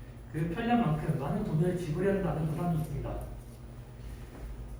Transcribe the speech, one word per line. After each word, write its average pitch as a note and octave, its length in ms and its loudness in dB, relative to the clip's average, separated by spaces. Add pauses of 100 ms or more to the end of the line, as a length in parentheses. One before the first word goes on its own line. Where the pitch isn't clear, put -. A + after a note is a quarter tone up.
(340)
그 D#3+ 160 0
편리함만큼 F#3 720 4
많은 G3+ 260 0
돈을 F3 320 4
지불해야 F3 380 2
한다는 D#3+ 320 2
부담이 E3+ 320 2
있습니다. C#3+ 360 -2 (1600)